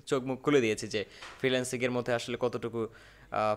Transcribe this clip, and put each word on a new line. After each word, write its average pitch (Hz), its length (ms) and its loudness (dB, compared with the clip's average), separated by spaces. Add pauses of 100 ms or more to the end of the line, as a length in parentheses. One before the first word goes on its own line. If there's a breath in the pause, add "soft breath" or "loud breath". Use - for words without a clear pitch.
চোখ 135 180 0
মুখ 127 180 -4
খুলে 147 200 6
দিয়েছি 110 260 0
যে 101 180 -4 (340 loud breath)
ফ্রিল্যান্সিংয়ের 127 520 0
মধ্যে 123 220 0
আসলে 117 260 -2
কতটুকু, 117 440 -2
আহ, - 720 -2